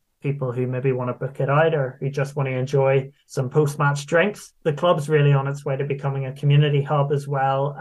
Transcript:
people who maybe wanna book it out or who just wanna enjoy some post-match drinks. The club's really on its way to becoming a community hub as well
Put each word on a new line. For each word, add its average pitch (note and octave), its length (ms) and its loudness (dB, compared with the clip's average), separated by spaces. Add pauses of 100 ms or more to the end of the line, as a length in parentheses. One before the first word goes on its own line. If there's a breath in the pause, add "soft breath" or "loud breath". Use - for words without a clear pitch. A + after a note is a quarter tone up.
(220)
people C#3 320 -4
who B2+ 120 -2
maybe B2+ 280 0
wanna B2 200 -2
book - 280 -6
it C3+ 80 0
out D#3 240 4
or C3+ 260 -4
who C#3+ 100 -4
just C#3+ 280 -6
wanna C3+ 140 -2
enjoy C3+ 600 0 (140 soft breath)
some B2+ 240 -6
post-match C#3+ 560 0
drinks. F3+ 480 -2 (100)
The E3 80 0
club's D#3 380 0
really D3 240 4
on C3+ 120 2
its C#3 200 -6
way C#3+ 100 -2
to C#3 80 -4
becoming C#3 420 -4
a B2+ 60 -8
community D3 500 4
hub D3 300 0
as C#3 160 -2
well C#3 540 0